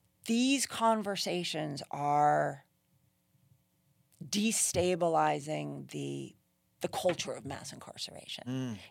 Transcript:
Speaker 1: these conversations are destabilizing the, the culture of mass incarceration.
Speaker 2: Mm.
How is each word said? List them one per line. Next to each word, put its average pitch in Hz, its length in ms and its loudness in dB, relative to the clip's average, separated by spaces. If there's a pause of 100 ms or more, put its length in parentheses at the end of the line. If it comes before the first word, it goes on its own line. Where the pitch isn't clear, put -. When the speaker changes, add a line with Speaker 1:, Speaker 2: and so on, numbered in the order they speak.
(260)
Speaker 1:
these 247 380 4
conversations 180 1300 0
are 147 760 2 (1700)
destabilizing 156 1600 2
the, 139 440 -8 (460)
the 170 80 -2
culture 180 440 0
of - 140 -10
mass - 260 -10
incarceration. - 760 -12
Speaker 2:
Mm. 127 300 -4 (120)